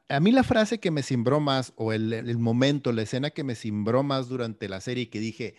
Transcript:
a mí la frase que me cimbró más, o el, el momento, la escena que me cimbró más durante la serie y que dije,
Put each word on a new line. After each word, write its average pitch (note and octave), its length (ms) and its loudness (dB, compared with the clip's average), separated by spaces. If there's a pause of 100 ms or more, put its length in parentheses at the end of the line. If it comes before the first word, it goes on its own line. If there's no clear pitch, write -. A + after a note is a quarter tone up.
a C#3+ 140 0
mí G3+ 100 6
la C4 140 6
frase A3 340 2
que F#3 100 -2
me D3 140 0
cimbró B2+ 380 2
más, C3+ 340 0
o A2 160 -2
el, A2 220 0
el A#2 240 -4
momento, A#2+ 560 2
la A2 80 0
escena C3+ 300 -4
que D#3 120 -8
me B2+ 100 -4
cimbró A2 480 0
más C3+ 280 -2
durante A#2 400 -6
la F#2+ 100 -8
serie B2 240 -6
y G#2+ 40 -6
que G#2+ 120 -8
dije, A2 400 -6